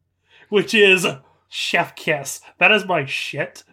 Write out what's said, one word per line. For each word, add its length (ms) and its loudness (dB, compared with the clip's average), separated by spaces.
which 240 0
is 320 6
chef 460 -4
kiss. 460 -6
That 140 4
is 140 0
my 200 -2
shit. 680 -10